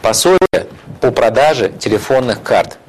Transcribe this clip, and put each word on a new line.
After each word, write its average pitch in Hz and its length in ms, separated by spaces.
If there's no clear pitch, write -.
Пособие 175 640
по 127 100
продаже 123 640
телефонных 110 640
карт. - 360